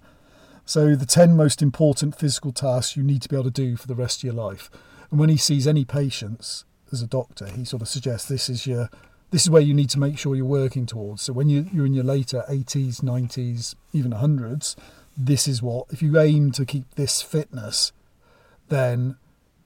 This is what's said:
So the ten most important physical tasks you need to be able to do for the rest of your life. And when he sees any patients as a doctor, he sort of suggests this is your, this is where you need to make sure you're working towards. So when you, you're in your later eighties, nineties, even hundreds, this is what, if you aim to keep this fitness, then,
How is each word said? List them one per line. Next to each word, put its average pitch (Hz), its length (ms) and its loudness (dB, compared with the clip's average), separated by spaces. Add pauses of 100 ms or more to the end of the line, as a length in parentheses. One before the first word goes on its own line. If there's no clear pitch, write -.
(640)
So 151 300 4
the 135 100 -2
ten 170 300 8
most 151 260 4
important 147 560 2
physical 143 340 -2
tasks 127 460 -4
you 135 60 0
need 139 180 2
to - 80 -14
be 143 60 -2
able 131 100 -2
to 131 60 0
do 123 240 -2
for - 120 -12
the 127 80 -6
rest 123 240 -4
of - 40 -10
your 123 100 -6
life. 104 360 -8 (420)
And 147 80 2
when 156 100 6
he 151 80 6
sees 139 300 0
any 151 180 4
patients 123 800 -6 (260)
as 123 100 -6
a 120 60 -6
doctor, 120 400 -6
he 101 180 -10
sort 120 180 -8
of 110 40 -8
suggests 123 400 -6
this 131 220 -4
is 123 180 -6
your, 120 220 -4 (420)
this 175 120 2
is 175 60 4
where 160 120 8
you 147 140 4
need 143 160 2
to 139 80 0
make 143 180 0
sure 139 180 -2
you're 131 100 -2
working 131 400 0
towards. 104 360 -10
So 131 120 -8
when 139 160 2
you, 147 220 2
you're 151 140 0
in 135 80 2
your 131 100 0
later 131 460 -2
eighties, 135 540 -4
nineties, 123 720 -4 (180)
even 127 200 0
hundreds, 131 600 -2 (400)
this 135 320 0
is 127 140 -2
what, 123 300 -4
if 151 100 -8
you 156 180 4
aim 151 340 6
to 135 120 -2
keep 131 300 -8
this - 260 -2
fitness, - 720 -6 (760)
then, 127 500 0 (480)